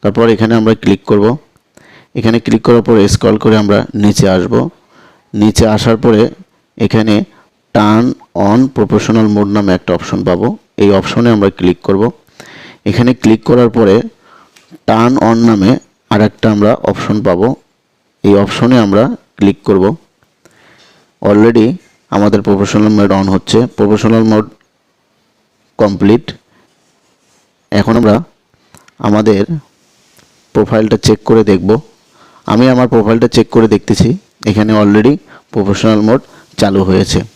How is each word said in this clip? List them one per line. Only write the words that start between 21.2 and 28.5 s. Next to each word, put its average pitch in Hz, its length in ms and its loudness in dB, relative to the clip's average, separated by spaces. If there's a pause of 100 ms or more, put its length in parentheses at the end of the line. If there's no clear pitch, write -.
Already 110 380 2 (480)
আমাদের 104 320 0
প্রফেশনাল 104 500 0
মোড 101 120 2 (100)
on 98 160 -2
হচ্ছে, - 240 -2 (180)
প্রফেশনাল 110 540 0
মোড 107 140 0 (1400)
কমপ্লিট। 101 440 0 (1500)
এখন 104 200 -2
আমরা 107 160 2 (920)